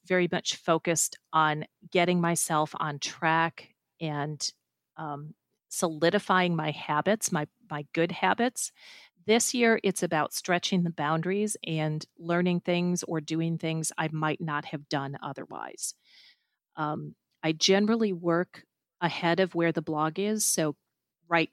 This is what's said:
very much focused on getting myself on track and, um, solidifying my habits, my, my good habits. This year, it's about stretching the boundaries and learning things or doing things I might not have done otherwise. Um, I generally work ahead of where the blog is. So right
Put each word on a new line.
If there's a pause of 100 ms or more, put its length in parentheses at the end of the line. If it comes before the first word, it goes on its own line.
very
much
focused (140)
on (240)
getting
myself
on
track (260)
and, (500)
um, (360)
solidifying
my
habits,
my, (240)
my
good
habits. (540)
This
year,
it's
about
stretching
the
boundaries
and (140)
learning
things
or
doing
things
I
might
not
have
done
otherwise. (800)
Um, (260)
I
generally
work (360)
ahead
of
where
the
blog
is.
So (520)
right